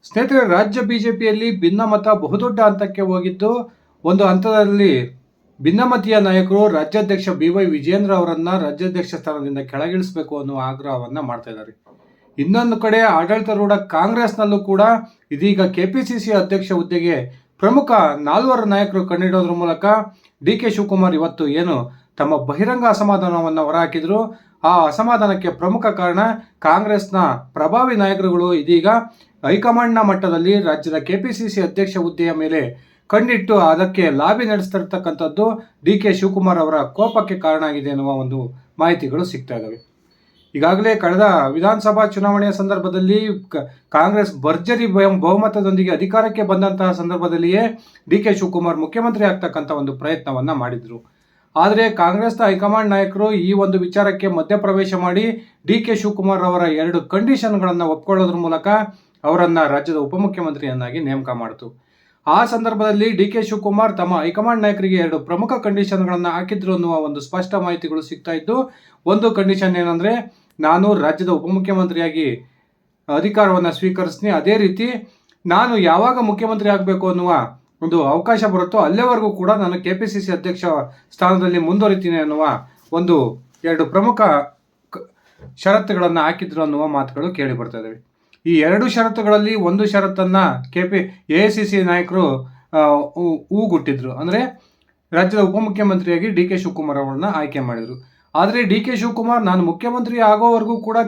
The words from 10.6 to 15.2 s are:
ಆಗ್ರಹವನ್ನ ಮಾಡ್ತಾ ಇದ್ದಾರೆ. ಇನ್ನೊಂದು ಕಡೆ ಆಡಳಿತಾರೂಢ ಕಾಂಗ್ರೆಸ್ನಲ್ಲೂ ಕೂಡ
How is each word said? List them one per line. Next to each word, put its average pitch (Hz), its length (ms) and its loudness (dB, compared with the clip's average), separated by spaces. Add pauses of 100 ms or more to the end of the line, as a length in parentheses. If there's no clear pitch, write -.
ಆಗ್ರಹವನ್ನ 131 580 -8
ಮಾಡ್ತಾ 120 320 -10
ಇದ್ದಾರೆ. 110 320 -18 (560)
ಇನ್ನೊಂದು 226 380 0
ಕಡೆ 220 240 2
ಆಡಳಿತಾರೂಢ 202 720 2
ಕಾಂಗ್ರೆಸ್ನಲ್ಲೂ 202 840 0
ಕೂಡ 196 240 0 (500)